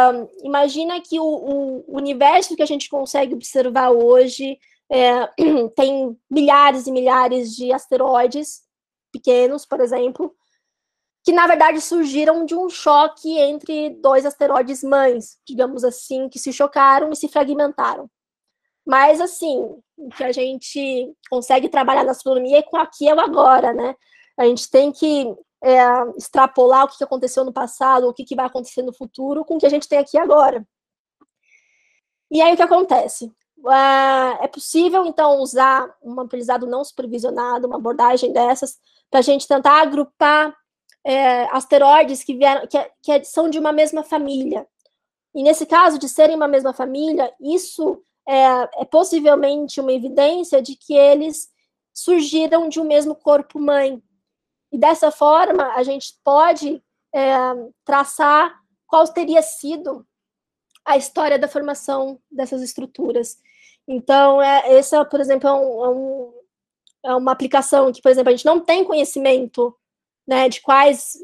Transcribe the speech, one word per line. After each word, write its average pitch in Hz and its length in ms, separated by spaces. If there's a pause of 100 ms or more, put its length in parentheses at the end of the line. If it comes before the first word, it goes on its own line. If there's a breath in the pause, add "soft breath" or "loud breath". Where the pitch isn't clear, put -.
(420)
imagina 285 580
que 330 200
o, 320 40
o 277 720
universo 285 600
que 311 60
a 294 40
gente 285 220
consegue 269 460
observar 254 560
hoje, 254 680 (320)
é, 247 360 (240)
<clears throat> 233 260
tem 269 400 (140)
milhares 285 560
e 262 60
milhares 254 640
de 247 180
asteroides 262 920 (500)
pequenos, 247 540
por 277 140
exemplo, 247 540 (920)
que, 349 80
na 349 140
verdade, 320 340
surgiram 311 680
de 330 80
um 359 160
choque 311 680
entre 294 520
dois 269 340
asteroides 277 580
mães, 269 640
digamos 254 380
assim, 262 440
que 262 100
se 262 140
chocaram 285 580
e 302 60
se 302 120
fragmentaram. 285 800 (800)
Mas, 285 340
assim, 330 380 (380)
o 294 120
que 262 160
a 254 80
gente 262 800 (160)
consegue 254 400
trabalhar 269 360
na 262 80
astronomia 262 460
é 302 40
com 330 140
aqui 311 300
e 302 60
o 311 80
agora, 262 540
né? 240 200 (440 soft breath)
A 240 80
gente 240 240
tem 285 200
que, 285 440 (280)
é, 254 160 (380)
extrapolar 262 680
o 277 40
que, - 80
que 285 80
aconteceu 262 400
no 262 80
passado, 254 560
o 240 60
que, 254 100
que 247 120
vai 254 100
acontecer 254 360
no 247 120
futuro, 269 500
com 330 120
o - 20
que 302 80
a 285 40
gente 294 180
tem 285 100
aqui 285 180
agora. 285 500 (1600)
E 311 100
aí, 339 140
o - 20
que 359 60
acontece? 330 680 (360)
Ah, 269 720
é 277 80
possível, 349 560
então, 302 360
usar 262 640
um 247 180
aprendizado 247 460
não 247 160
supervisionado, 247 840
uma 247 100
abordagem 247 560
dessas, 240 460 (320)
pra 269 100
gente 277 260
tentar 285 360
agrupar, 294 760 (480)
é, 262 400 (100)
asteroides 277 680
que 269 120
vieram, 277 320
que - 100
é, 277 140 (120)
que 294 100
é, 285 120
são 330 260
de 311 80
uma 302 140
mesma 302 300
família. 277 640 (680)
E 277 80
nesse 311 240
caso, 330 320
de 269 100
serem 311 280
uma 302 120
mesma 269 240
família, 285 680
isso 330 640 (260)
é, 262 540
é - 20
possivelmente 294 960
uma 262 120
evidência 285 680
de 262 160
que - 180
eles 285 540 (460)
surgiram 320 720
de 302 100
um 320 60
mesmo 302 300
corpo 294 440
mãe. 277 440 (680)
E 285 60
dessa 311 340
forma, 302 640
a 254 80
gente 269 300 (100)
pode, 311 600 (320)
é, 269 220 (480)
traçar 294 760 (260)
qual 320 220
teria 320 320
sido 302 680 (800)
a 285 140
história 285 400
da 285 100
formação 277 720 (100)
dessas 254 300
estruturas. 247 760 (480 soft breath)
Então, 277 560
é, 277 320
essa, 277 320
por 294 140
exemplo, 269 280
é 277 40
um, 262 320
é 247 40
um, 262 440 (720)
é 254 80
uma 254 180
aplicação 262 580
que, - 120
por 262 80
exemplo, 254 180
a 247 80
gente - 80
não 330 160
tem 349 240
conhecimento, 262 880 (520)
né, 262 200
de 254 140
quais, 277 640